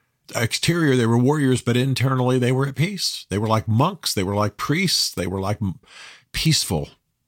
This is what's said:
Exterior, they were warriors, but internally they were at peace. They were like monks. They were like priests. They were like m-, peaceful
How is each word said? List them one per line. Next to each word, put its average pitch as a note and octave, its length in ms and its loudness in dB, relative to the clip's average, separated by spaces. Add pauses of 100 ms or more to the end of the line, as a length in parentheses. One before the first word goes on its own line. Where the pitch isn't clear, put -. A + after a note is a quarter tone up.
(360)
Exterior, C#3+ 600 0
they A#2+ 120 2
were A#2 100 4
warriors, C3 460 2
but A#2 120 0
internally B2+ 600 0
they B2 140 2
were C3 160 0
at C3+ 80 -10
peace. F3+ 540 -4
They G2 100 -2
were A2 80 0
like A2 200 2
monks. A#2+ 460 0
They G2+ 100 0
were G2+ 120 -2
like G#2 220 0
priests. - 540 0
They F2+ 140 -4
were F#2+ 140 -4
like F#2+ 200 -2
m-, G2 200 -4 (540)
peaceful F#2+ 560 0 (380)